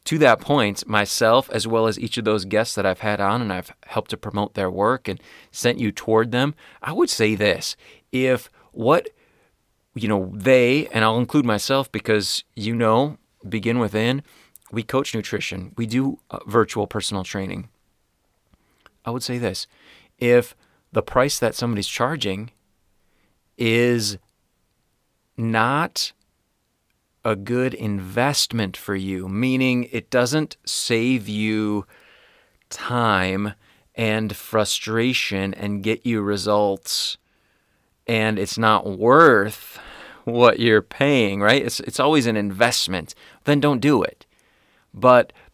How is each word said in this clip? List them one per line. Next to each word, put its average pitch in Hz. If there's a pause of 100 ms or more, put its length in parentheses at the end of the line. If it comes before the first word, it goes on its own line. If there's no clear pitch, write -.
to 156
that 127
point, 117
myself, 113
as 110
well 113
as 104
each -
of 117
those 104
guests 104
that 101
I've 92
had 104
on 104
and 104
I've 90 (140)
helped -
to 110
promote 101
their 95
work 104
and 95 (280)
sent -
you 104
toward 113
them, 135 (260)
I 143
would 277
say 110
this. 98 (360)
If 131 (220)
what, - (840)
you 113
know, 95
they, 127
and 110
I'll 110
include 127
myself 123
because, 107 (100)
you 113
know, 117 (280)
Begin 110
Within, 113 (500)
we 110
coach -
nutrition. 98
We 117
do, 127 (120)
uh, -
virtual 107
personal 101
training. 95 (1400)
I 117
would 120
say 123
this. 110 (500)
If 120 (360)
the 110
price 135
that 117
somebody's 113
charging 117 (1040)
is 117 (1200)
not 117 (1120)
a 110
good 120
investment 104
for -
you, 95
meaning 127
it -
doesn't 131
save 117
you 107 (880)
time 104 (440)
and 110
frustration 107
and 104
get 110
you 113
results, 101 (880)
and 110
it's 101
not 107
worth 117 (420)
what 120
you're 110
paying, 117
right? 120
It's, -
it's -
always 139
an 110
investment. 98 (300)
Then 147
don't 139
do 135
it. - (720)
But 123 (220)